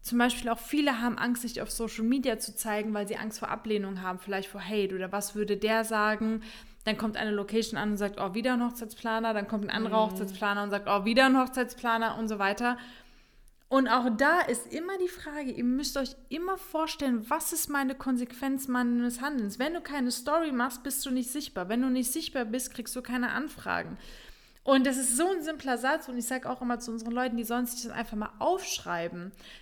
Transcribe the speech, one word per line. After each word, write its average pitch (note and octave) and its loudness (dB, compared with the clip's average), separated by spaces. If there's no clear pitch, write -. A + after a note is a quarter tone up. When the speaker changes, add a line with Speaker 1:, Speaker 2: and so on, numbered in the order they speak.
Speaker 1:
zum - 0
Beispiel B3 4
auch A3+ 0
viele C#4+ 2
haben A#3+ 0
Angst, A#3+ 0
sich - -6
auf - -6
Social A3 -4
Media A#3+ 4
zu G#3+ -8
zeigen, G#3+ -2
weil G#3 -2
sie G#3+ -4
Angst G#3+ -6
vor - -4
Ablehnung G3+ -2
haben, F#3 -4
vielleicht G3 -4
vor G3+ -12
Hate G3 0
oder F#3 -4
was G3+ -2
würde G#3 0
der A3 2
sagen? A3 2
Dann G#3+ 2
kommt G#3+ 0
eine G#3+ 0
Location G#3 0
an G#3 0
und G#3 0
sagt, G3+ -2
„Oh, F#3+ -2
wieder A#3+ 2
ein A#3+ 2
Hochzeitsplaner.“ A3+ -2
Dann G#3 -2
kommt G#3 0
ein - -6
anderer A3 4
Speaker 2:
Mhm. G#3 -2
Speaker 1:
Hochzeitsplaner G3+ 0
und G3+ -2
sagt, G3+ 0
„Oh, G3+ 4
wieder A#3 8
ein C4 8
Hochzeitsplaner“ B3 0
und A3+ -4
so G#3+ -4
weiter. A#3+ 0
Und C4 6
auch A#3+ 6
da D4+ 6
ist A#3+ 0
immer F#4 -4
die F4+ 0
Frage, D4 -6
ihr A#3 -4
müsst C4 2
euch C4 -2
immer F4+ -2
vorstellen, C#4+ 0
was D#4 0
ist - -2
meine C#4 0
Konsequenz C4+ -2
meines A#3+ 0
Handelns? B3+ -2
Wenn D4 0
du F4 -4
keine C4+ -2
Story D#4 0
machst, B3+ -2
bist C#4 -4
du C#4 -4
nicht B3+ 0
sichtbar. G3 -4
Wenn A#3+ 2
du C4 2
nicht B3+ 2
sichtbar D#4+ -2
bist, A#3+ -4
kriegst - -8
du B3 -6
keine B3 -2
Anfragen. F#3 -4
Und C4+ 6
das C4 2
ist A#3+ 0
so E4+ 4
ein F4+ 0
simpler C#4 -4
Satz D4 0
und B3 -6
ich A#3 -2
sag B3+ -4
auch B3+ -4
immer A#3+ -2
zu A#3 -8
unseren A3+ -6
Leuten, B3 0
die A#3 -2
sollen A#3+ 0
sich A#3+ -6
das A#3 -8
einfach A3 -6
mal G#3+ -4
aufschreiben. F3 -2